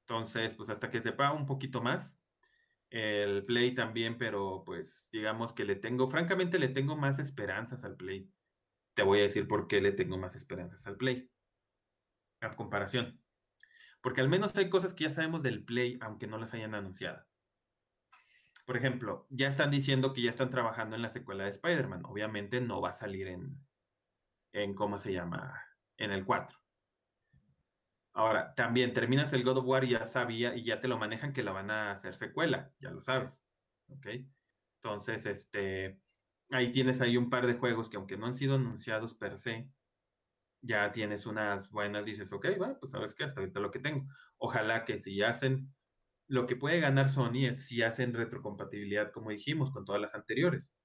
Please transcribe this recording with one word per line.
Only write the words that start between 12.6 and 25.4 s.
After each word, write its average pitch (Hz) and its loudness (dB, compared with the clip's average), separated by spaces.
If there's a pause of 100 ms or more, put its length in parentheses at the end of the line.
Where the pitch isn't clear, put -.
Porque 135 0
al 135 6
menos 202 4
hay 185 4
cosas 180 2
que 156 -2
ya 147 0
sabemos 160 0
del 107 0
Play, 123 0
aunque 110 -8
no 107 -6
las 113 -8
hayan 110 -6
anunciado. 95 -8 (1400)
Por - -2
ejemplo, 120 -2
ya 135 2
están 143 2
diciendo 135 4
que 123 -2
ya 117 4
están 123 -2
trabajando 113 0
en 117 -4
la 113 -4
secuela 98 -8
de 98 -2
Spider-Man. 131 -2
Obviamente 104 -2
no 104 -2
va 87 0
a - -6
salir 95 -6
en, 90 -8 (960)
en, 98 -2
¿cómo 101 0
se - -4
llama? 87 -4 (360)